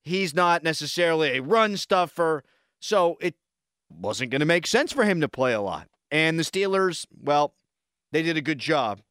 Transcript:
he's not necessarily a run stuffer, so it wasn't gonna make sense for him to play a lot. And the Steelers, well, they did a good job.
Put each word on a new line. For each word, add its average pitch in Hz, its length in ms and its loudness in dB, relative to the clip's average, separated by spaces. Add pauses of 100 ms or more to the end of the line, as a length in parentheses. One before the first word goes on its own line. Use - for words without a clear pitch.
he's 180 320 -4
not 170 300 2
necessarily 156 720 0
a 135 60 -4
run 208 340 2
stuffer, 170 680 0 (360)
so 175 420 0
it 170 140 -2 (520)
wasn't 107 440 -6
gonna 139 140 2
make 170 200 2
sense 254 260 0
for 240 120 0
him 185 180 2
to 143 80 0
play 127 240 0
a 104 80 -2
lot. 87 260 -6 (220)
And 160 300 2
the 160 40 -2
Steelers, 190 640 -2 (100)
well, 147 380 0 (580)
they 160 120 -2
did 165 120 -2
a 156 60 -2
good 147 160 -4
job. 117 540 -2